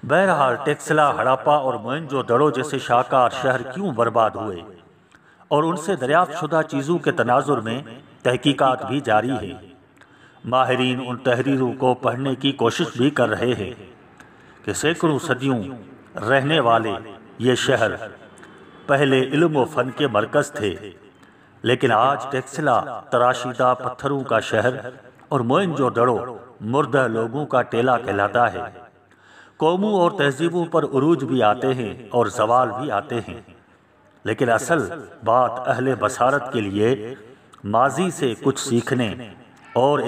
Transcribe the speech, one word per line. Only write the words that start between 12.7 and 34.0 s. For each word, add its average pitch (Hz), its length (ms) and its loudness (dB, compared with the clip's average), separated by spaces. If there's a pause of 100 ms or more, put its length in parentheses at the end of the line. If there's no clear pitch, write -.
भी 127 140 4
कर 120 160 2
रहे 117 260 0
हैं 101 200 -8 (920)
कि 101 120 -4
सैकड़ों 160 440 0
सदियों 127 420 -2 (580)
रहने 135 420 2
वाले 113 320 2 (480)
ये 123 160 4
शहर 110 400 0 (920)
पहले 135 340 4
इल्म 151 320 2
व 143 120 2
फ़न 123 260 -2
के 143 160 -2
मरकज़ 113 440 0
थे, 98 240 -4 (880)
लेकिन 123 280 2
आज 123 400 2
टेक्सला 131 460 0 (340)
तराशीदा 123 640 2
पत्थरों 131 500 -6
का 117 180 0
शहर 117 500 -2 (400)
और 131 100 2
मोइनजोदड़ो 127 720 2 (480)
मुर्दा 131 440 2
लोगों 113 380 -2
का 123 180 2
टेला 120 340 2
कहलाता 101 500 0
है। 98 240 -8 (840)
कौमों 185 420 0
और 170 180 2
तहजीबों 165 480 0
पर 165 180 4
उरूज 139 400 2
भी 127 180 0
आते 113 300 2
हैं 117 380 -6
और 113 200 2
जवाल 117 400 2
भी 127 220 -6
आते 104 260 -4
हैं, - 260 -12 (800)